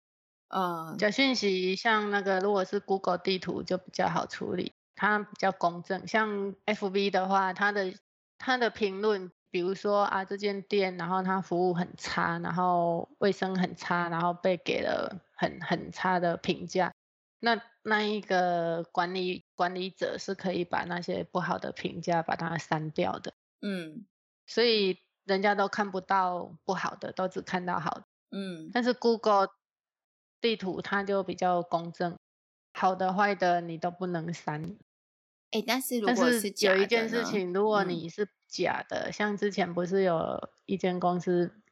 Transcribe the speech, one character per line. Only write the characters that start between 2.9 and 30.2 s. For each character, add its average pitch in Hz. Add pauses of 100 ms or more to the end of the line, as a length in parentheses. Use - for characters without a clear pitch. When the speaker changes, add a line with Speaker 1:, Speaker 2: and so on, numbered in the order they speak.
Speaker 2:
地 185
图 -
就 185
比 -
较 185
好 170
处 -
理， - (220)
它 208
比 208
较 190
公 175
正。 180
像 202 (100)
F 208
B 202
的 185
话， 190
它 196
的， 196 (460)
它 254
的 233
评 196
论， 202 (180)
比 185
如 180
说， 202
啊， 190
这 202
间 196
店， 185
然 170
后 185
它 185
服 180
务 175
很 175
差， 170
然 170
后 175 (100)
卫 202
生 185
很 175
差， 175
然 165
后 175
被 180
给 -
了 - (140)
很， -
很 170
差 180
的 170
评 175
价， 185 (480)
那， 226 (220)
那 214
一 208
个 170
管 175
理， 180 (120)
管 180
理 185
者 -
是 190
可 185
以 180
把 -
那 175
些 180
不 180
好 160
的 -
评 -
价 165
把 -
它 170
删 156
掉 -
的。 - (260)
Speaker 1:
嗯。 180 (400)
Speaker 2:
所 -
以 208 (260)
人 196
家 208
都 196
看 202
不 190
到 180
不 190
好 -
的， -
都 190
只 185
看 180
到 180
好 151
的。 - (260)
Speaker 1:
嗯。 180
Speaker 2:
但 240
是 247
Google 214 (920)